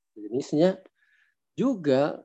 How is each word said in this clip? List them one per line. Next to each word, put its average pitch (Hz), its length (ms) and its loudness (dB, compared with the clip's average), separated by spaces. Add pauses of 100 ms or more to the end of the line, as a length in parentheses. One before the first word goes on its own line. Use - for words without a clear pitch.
(160)
sejenisnya. 147 640 0 (800)
Juga 156 640 0